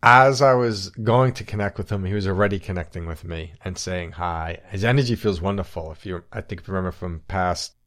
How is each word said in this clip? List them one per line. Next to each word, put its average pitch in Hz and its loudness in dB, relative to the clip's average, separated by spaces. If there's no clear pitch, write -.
As 127 8
I 135 8
was 113 0
going 120 2
to 113 -10
connect 104 -4
with - -6
him, 98 -4
he 95 -4
was 101 -2
already 98 2
connecting 87 -8
with 80 -10
me 82 -10
and 92 -8
saying 87 -8
hi. 82 -6
His 95 -6
energy 120 2
feels 98 0
wonderful. 90 -4
If - -16
you, 92 -8
I 110 -10
think 90 -12
if - -18
you 95 -6
remember 92 -2
from 87 -10
past 90 -2